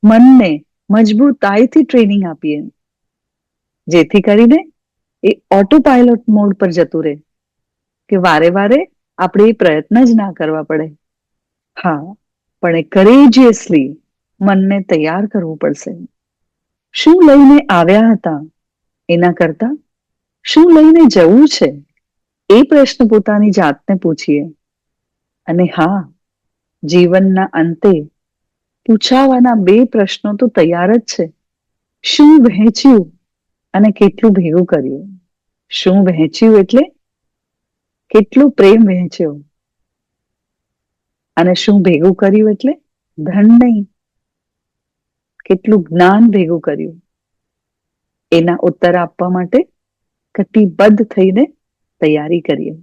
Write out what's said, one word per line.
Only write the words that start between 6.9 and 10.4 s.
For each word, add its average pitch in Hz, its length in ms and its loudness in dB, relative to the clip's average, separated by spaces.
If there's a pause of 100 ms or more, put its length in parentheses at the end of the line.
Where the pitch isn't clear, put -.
રહે, 147 120 -6 (920)
કે 208 60 -2
વારે 170 340 0
વારે 208 420 -2 (260)
આપણે 185 260 0
એ 226 80 2
પ્રયત્ન 190 540 -2
જ 240 100 2
ના 196 160 -2
કરવા 156 320 -8